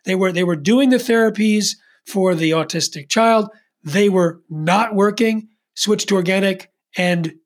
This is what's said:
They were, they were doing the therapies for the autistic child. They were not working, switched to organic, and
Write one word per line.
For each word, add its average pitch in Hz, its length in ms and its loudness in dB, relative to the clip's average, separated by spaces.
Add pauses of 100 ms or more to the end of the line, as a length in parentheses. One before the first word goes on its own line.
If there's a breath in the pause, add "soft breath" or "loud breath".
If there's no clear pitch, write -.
They 190 100 -2
were, 185 180 0
they 175 120 0
were 175 120 0
doing 226 320 2
the 254 80 4
therapies 220 760 0 (340 soft breath)
for 185 280 0
the 160 180 0
autistic 156 580 -4
child. 220 400 2 (340 soft breath)
They 190 240 2
were 175 400 0
not 180 460 -2
working, 214 540 0 (260)
switched 208 340 -4
to 202 60 0
organic, 190 560 -2 (260)
and 175 380 -2 (120)